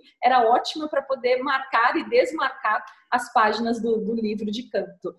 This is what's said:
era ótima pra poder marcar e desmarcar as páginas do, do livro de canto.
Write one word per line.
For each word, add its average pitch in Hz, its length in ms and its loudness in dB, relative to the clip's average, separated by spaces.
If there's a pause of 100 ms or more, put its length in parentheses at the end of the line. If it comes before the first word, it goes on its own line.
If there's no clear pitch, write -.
(220)
era 240 280 4
ótima 302 400 0
pra 277 120 -2
poder 254 400 0
marcar 262 540 0
e 233 140 -4
desmarcar 247 760 0 (260)
as 247 220 -2
páginas 226 500 2
do, 226 160 0
do 196 160 -4
livro 214 380 -4
de 247 120 -6
canto. 185 560 -8